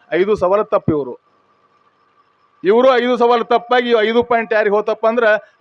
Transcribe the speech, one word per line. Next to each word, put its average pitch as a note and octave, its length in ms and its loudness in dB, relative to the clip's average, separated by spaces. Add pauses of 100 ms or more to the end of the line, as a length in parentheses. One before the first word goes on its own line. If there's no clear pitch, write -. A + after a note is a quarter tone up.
(120)
ಐದು G3 240 0
ಸವಾಲು F#3 280 0
ತಪ್ಪು. G#3 280 -4
ಇವ್ರು, C3+ 260 -6 (1500)
ಇವ್ರು B3 320 4
ಐದು A#3+ 220 0
ಸವಾಲು A#3+ 260 0
ತಪ್ಪಾಗಿ A#3+ 480 0
ಐದು A3+ 320 0
ಪಾಯಿಂಟ್ A3+ 300 -4
ಯಾರಿಗೆ G#3 220 0
ಹೋತಪ್ಪ G#3+ 320 -2
ಅಂದ್ರೆ, A3 540 -2